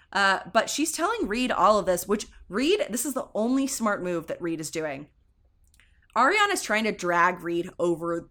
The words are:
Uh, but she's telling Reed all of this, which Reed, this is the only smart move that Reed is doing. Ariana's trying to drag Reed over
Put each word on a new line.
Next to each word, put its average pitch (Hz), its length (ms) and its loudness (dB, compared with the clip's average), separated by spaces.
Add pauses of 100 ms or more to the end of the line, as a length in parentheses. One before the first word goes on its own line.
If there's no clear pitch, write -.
(120)
Uh, 196 280 4 (120)
but 208 180 2
she's 311 220 -2
telling 370 360 -2
Reed 240 240 0
all 208 260 4
of 196 60 -2
this, 180 240 -2
which 208 180 -2 (220)
Reed, 285 400 0
this 226 160 -6
is 285 100 -6
the - 200 -6
only 254 320 0
smart 214 360 -2
move 175 260 -4
that - 120 -8
Reed 165 180 -4
is 156 120 -8
doing. 151 380 -6 (1080)
Ariana's 381 460 4
trying 220 220 0
to 214 80 0
drag 175 500 2
Reed 170 260 -4 (100)
over 170 520 -2